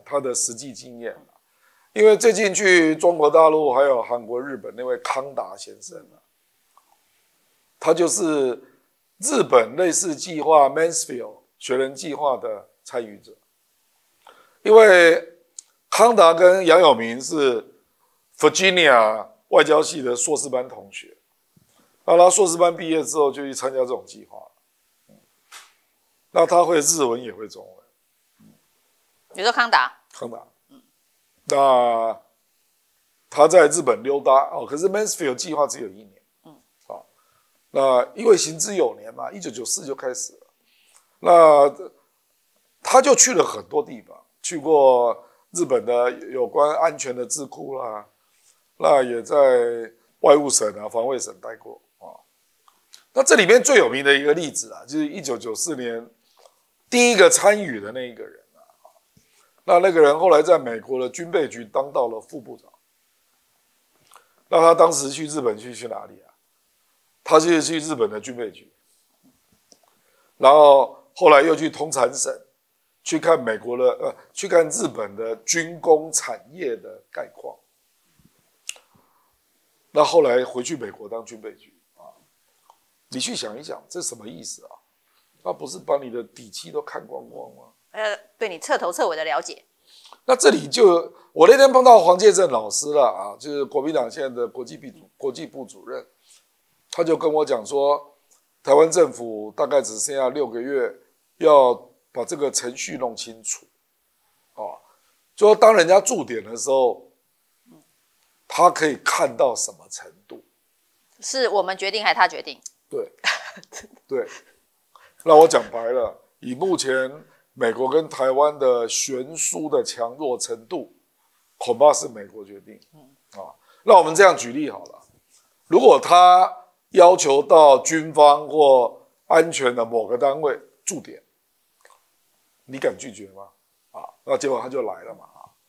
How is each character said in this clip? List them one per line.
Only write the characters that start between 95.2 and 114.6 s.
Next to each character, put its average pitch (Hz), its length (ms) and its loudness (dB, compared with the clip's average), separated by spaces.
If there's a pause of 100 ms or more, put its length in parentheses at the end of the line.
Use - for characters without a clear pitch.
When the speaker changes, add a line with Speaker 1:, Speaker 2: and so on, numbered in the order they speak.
Speaker 1:
际 147 160 -16
部 139 180 -20
主 98 220 -20
任， 127 180 -16 (840)
他 170 120 -6
就 160 120 0
跟 165 160 -4
我 151 140 -2
讲 127 200 -6
说， 143 520 -4 (460)
台 139 100 2
湾 160 180 4
政 156 220 2
府 107 420 -14
大 147 120 -4
概 139 140 0
只 110 180 -12
剩 139 160 -8
下 131 140 -4
六 139 180 -6
个 117 120 -12
月 127 340 -6 (440)
要 139 360 4 (380)
把 120 140 -12
这 175 100 -12
个 143 140 -6
程 123 260 -8
序 160 220 -12
弄 123 180 -10
清 113 280 -18
楚， - 240 -14 (880)
啊， 110 260 -16 (540)
就 208 120 2
说 214 80 6
当 220 200 6
人 170 120 2
家 185 140 4
驻 196 220 -6
点 113 200 -12
的 113 140 -18
时 113 120 -10
候， 131 420 -2 (1400)
他 175 240 2
可 156 160 -4
以 135 180 -4
看 131 320 -4
到 123 180 -2
什 - 160 -10
么 - 180 -20
程 - 220 -20 (160)
度？ - 160 -20 (760)
Speaker 2:
是 262 300 -6
我 196 120 0
们 185 160 -6
决 196 140 -6
定 214 120 -8
还 233 60 2
是 165 60 0
他 190 120 2
决 156 140 -10
定？ 139 180 -18 (300)
Speaker 1:
对， 123 240 -12 (480)
Speaker 2:
<laughs> - 460 -20
Speaker 1:
对。 123 200 -8 (960)